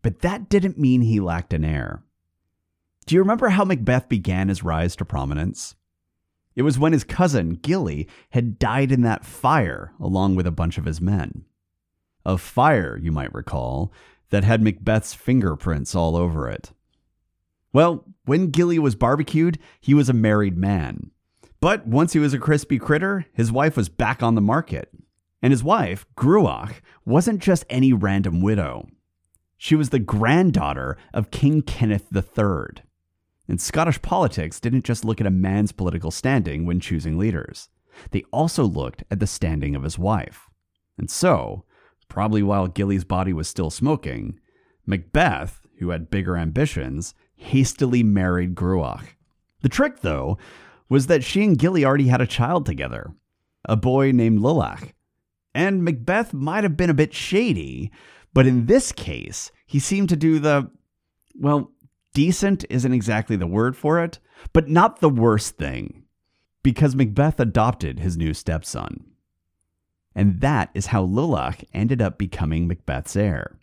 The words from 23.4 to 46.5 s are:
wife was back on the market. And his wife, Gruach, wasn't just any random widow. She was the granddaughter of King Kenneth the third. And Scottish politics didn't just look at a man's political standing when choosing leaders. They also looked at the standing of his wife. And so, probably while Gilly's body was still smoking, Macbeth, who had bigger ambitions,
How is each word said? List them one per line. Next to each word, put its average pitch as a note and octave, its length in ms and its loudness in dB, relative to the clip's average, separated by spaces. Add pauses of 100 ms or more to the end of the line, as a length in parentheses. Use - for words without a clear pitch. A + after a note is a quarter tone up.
wife C#3+ 240 2
was G2 140 0
back A#2+ 340 -2
on A#2 120 2
the G#2+ 80 2
market. A#2+ 480 -2 (500)
And B2 100 4
his B2 140 2
wife, F3 400 -2 (100)
Gruach, B2 680 2 (240)
wasn't F3+ 340 2
just F3+ 300 2
any C3 240 4
random G2 480 0
widow. D#2 440 -2 (680)
She - 180 0
was D3+ 140 2
the C#3 100 0
granddaughter A2+ 1000 0 (160)
of G#2+ 160 -4
King D3 320 2
Kenneth G#2+ 480 -2
the G2 100 -2
third. F#2+ 600 -4 (680)
And F2+ 80 -2
Scottish D#3+ 440 -2
politics A2+ 580 -2
didn't B2 240 -2
just A2+ 220 -4
look A2 160 -2
at G#2 40 0
a F#2 40 2
man's F#2+ 420 0
political E2+ 380 -4
standing E2+ 560 -2
when F2 140 -2
choosing D#2+ 360 -4
leaders. F#2 540 -4 (400)
They F#2+ 200 -4
also E3 320 0
looked D2+ 480 -2
at G2 100 -2
the - 60 0
standing D2 480 -4
of C2+ 100 -6
his D#2+ 140 -6
wife. F2+ 520 -4 (480)
And - 120 -6
so, F#2 540 0 (460)
probably G#2+ 320 0
while G2 240 2
Gilly's F#2+ 380 -2
body F#2 280 -2
was D#2 160 -4
still E2 220 -4
smoking, C2+ 680 -4 (460)
Macbeth, F#2+ 800 -2 (160)
who F2 100 -6
had E2 220 -6
bigger F2+ 260 -2
ambitions, D#2+ 800 -4 (220)